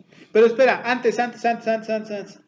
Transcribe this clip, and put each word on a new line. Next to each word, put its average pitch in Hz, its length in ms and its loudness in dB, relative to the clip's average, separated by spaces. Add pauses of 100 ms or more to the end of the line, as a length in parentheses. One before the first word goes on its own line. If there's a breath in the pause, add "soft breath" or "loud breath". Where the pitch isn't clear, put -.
(320 loud breath)
Pero 220 140 6
espera, 226 340 2 (100)
antes, 240 280 0
antes, 240 260 -4
antes, 226 240 -2
antes, 220 220 -4
antes, 214 220 -6
antes. 196 360 -14